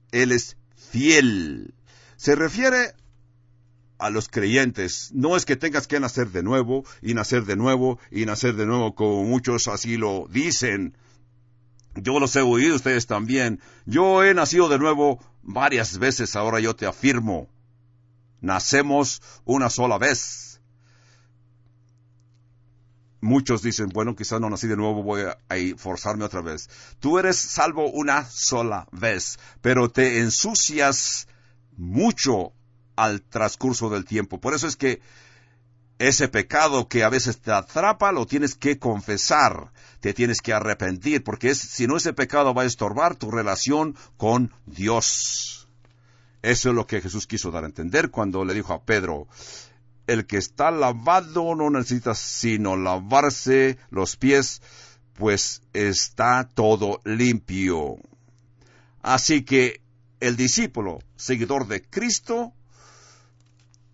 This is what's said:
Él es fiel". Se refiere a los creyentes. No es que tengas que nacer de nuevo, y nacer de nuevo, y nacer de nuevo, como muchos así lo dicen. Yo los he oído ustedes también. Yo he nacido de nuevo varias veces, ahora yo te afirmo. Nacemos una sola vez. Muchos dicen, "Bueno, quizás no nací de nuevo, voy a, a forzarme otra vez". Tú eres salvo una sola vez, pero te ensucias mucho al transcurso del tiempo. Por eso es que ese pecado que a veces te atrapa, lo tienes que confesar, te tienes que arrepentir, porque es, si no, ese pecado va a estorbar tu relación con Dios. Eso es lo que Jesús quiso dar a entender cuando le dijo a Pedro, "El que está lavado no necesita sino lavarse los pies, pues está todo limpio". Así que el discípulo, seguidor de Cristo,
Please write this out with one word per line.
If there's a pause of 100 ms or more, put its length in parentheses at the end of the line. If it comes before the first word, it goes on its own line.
(120)
Él
es (180)
fiel". (440)
Se
refiere (1040)
a
los
creyentes.
No
es
que
tengas
que
nacer
de
nuevo, (160)
y
nacer
de
nuevo, (120)
y
nacer
de
nuevo,
como
muchos
así
lo
dicen. (1000)
Yo
los
he
oído
ustedes
también. (260)
Yo
he
nacido
de
nuevo (220)
varias
veces,
ahora
yo
te
afirmo. (920)
Nacemos (220)
una
sola
vez. (2500)
Muchos
dicen,
"Bueno,
quizás
no
nací
de
nuevo,
voy
a, (100)
a
forzarme
otra
vez". (300)
Tú
eres
salvo
una
sola
vez, (220)
pero
te
ensucias (480)
mucho (440)
al
transcurso
del
tiempo.
Por
eso
es
que (1000)
ese
pecado
que
a
veces
te
atrapa,
lo
tienes
que
confesar, (280)
te
tienes
que
arrepentir,
porque
es,
si
no,
ese
pecado
va
a
estorbar
tu
relación (220)
con (140)
Dios. (760)
Eso
es
lo
que
Jesús
quiso
dar
a
entender
cuando
le
dijo
a
Pedro, (800)
"El
que
está
lavado
no
necesita
sino
lavarse (100)
los
pies, (520)
pues (100)
está
todo
limpio". (1040)
Así
que (380)
el
discípulo, (160)
seguidor
de
Cristo, (1400)